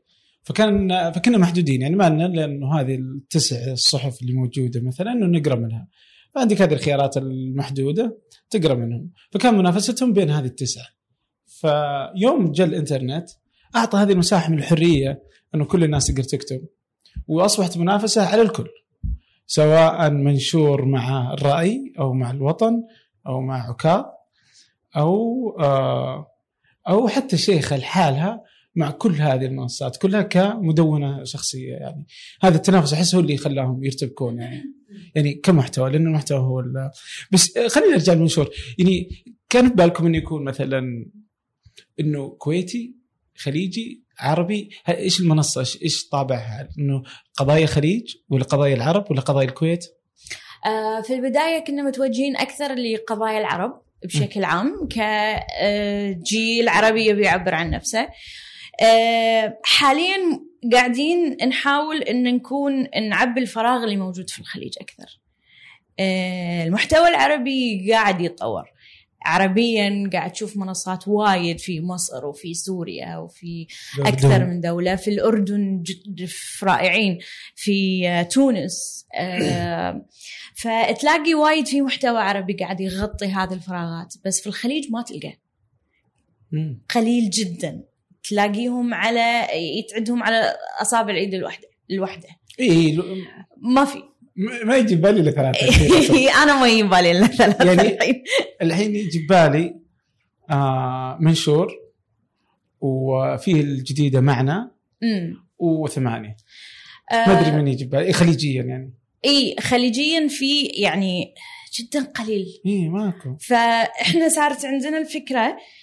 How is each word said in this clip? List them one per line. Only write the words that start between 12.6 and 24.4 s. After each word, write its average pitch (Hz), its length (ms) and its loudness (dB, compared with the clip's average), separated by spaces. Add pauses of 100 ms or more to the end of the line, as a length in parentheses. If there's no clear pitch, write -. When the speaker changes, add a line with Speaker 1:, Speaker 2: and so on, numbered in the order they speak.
Speaker 1:
الإنترنت 143 640 -4 (460)
أعطى 220 220 0
هذه 202 140 4
المساحة 175 380 2
من 160 80 2
الحرية 147 640 2 (320)
إنه 151 100 0
كل 175 200 2
الناس 151 220 2
تقدر 135 160 0
تكتب، 131 400 -6 (680)
وأصبحت 175 500 0
منافسة 202 480 2
على 220 160 4
الكل، - 260 0 (760)
سواء 160 640 6
منشور 143 760 2
مع 131 480 0
الرأي 170 680 0
أو 135 140 0
مع 123 180 -2
الوطن 175 520 0 (440)
أو 135 140 -4
مع 131 280 -6
عكاظ 170 360 2 (920)